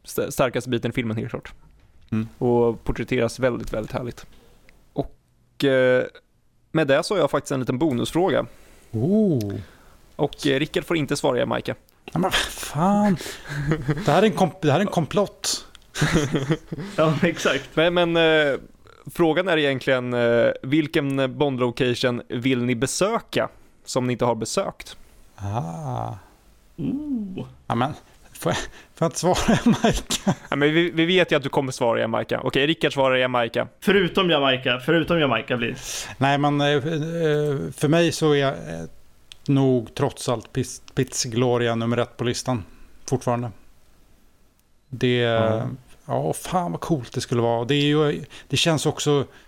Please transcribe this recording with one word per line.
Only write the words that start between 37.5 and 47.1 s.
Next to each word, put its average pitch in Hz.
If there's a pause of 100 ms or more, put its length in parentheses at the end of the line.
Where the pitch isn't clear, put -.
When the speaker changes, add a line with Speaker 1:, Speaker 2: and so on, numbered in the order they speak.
Speaker 2:
för 151
mig 165
så 156
är, 143
eh, - (600)
nog 131
trots -
allt 113
Pis-, - (140)
Piz -
Gloria 120
nummer 117
ett 117
på -
listan. 120 (460)
Fortfarande. 120 (1400)
Det, 123
Speaker 3:
Ja. 113 (380)
Speaker 2:
ja, 139
fan 175
vad 160
coolt 143